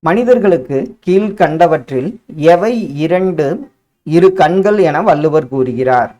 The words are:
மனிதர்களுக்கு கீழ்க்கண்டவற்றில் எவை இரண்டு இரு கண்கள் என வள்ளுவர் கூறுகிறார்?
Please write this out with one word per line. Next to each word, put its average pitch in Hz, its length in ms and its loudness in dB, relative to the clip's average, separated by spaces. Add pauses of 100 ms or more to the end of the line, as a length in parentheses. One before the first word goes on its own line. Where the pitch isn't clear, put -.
மனிதர்களுக்கு 196 760 0 (280)
கீழ்க்கண்டவற்றில் 160 1000 0 (440)
எவை 190 200 2 (240)
இரண்டு 165 500 -2 (600)
இரு 170 260 4
கண்கள் 190 460 2
என 160 240 0
வள்ளுவர் 156 460 0
கூறுகிறார்? 127 720 -2